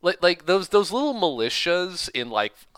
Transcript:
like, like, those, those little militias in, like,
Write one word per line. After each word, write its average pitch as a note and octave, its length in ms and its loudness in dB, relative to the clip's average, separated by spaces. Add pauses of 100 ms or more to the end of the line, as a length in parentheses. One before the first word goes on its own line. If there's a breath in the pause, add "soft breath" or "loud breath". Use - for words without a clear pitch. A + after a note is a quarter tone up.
like, F3+ 180 -2
like, F3 240 0
those, F#3 240 0
those G3+ 220 4
little C#4 240 0
militias E3+ 1000 -2
in, B2 160 -6
like, G#2 240 0 (240)